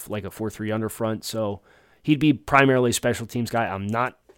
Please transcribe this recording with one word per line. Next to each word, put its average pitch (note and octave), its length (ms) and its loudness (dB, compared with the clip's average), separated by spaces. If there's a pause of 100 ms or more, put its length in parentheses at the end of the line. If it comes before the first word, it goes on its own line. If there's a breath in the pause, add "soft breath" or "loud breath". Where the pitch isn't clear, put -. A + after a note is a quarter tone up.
like, G2+ 180 -6
a F#2 60 -10
four A2 180 -6
three G#2+ 220 -6
under A2 180 -2
front. A2 340 -4
So G#2+ 380 -4 (400 soft breath)
he'd D3+ 180 2
be D3+ 140 4
primarily C3 560 4
a A2+ 40 0
special A#2 340 -2
teams A#2 240 -4
guy. A#2 160 0
I'm G2 180 -6
not A#2 320 -2 (200)